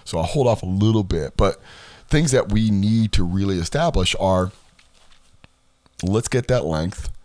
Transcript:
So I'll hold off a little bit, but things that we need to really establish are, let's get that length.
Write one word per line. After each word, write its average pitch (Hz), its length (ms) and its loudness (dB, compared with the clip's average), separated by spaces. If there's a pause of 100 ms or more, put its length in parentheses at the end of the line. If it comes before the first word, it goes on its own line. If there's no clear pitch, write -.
So 87 140 -6
I'll 80 60 -2
hold 131 220 0
off 113 160 0
a 95 40 -8
little 104 360 2
bit, 80 340 -6
but 101 240 0 (460)
things - 240 2
that 120 220 2
we 110 180 2
need 107 420 2
to 92 120 4
really 98 340 -2
establish 92 600 0
are, 92 320 0 (1500)
let's 104 240 0
get 120 180 -2
that 123 180 0
length. 80 460 -4 (140)